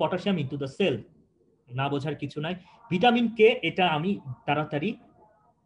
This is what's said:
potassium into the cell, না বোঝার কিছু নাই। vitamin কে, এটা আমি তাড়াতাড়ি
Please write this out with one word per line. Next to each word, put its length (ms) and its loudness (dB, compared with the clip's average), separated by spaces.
potassium 360 0
into 200 -4
the 100 -6
cell, 180 2
না 200 -4
বোঝার 260 -4
কিছু 260 -8
নাই। 140 -6
vitamin 460 2
কে, 260 6
এটা 260 0
আমি 320 0
তাড়াতাড়ি 520 -2